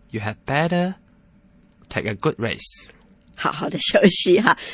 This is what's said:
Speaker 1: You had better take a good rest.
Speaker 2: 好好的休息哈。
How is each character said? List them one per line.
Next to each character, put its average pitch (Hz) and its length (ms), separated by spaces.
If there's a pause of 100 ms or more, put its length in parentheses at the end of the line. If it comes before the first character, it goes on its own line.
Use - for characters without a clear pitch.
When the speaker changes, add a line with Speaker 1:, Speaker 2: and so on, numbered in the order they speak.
Speaker 1:
You 113 120
had 104 160 (100)
better 175 480 (920)
take - 200
a 107 60
good - 240
rest. - 500 (460)
Speaker 2:
好 - 160
好 151 180
的 180 80
休 - 300
息 180 340
哈。 - 160 (160)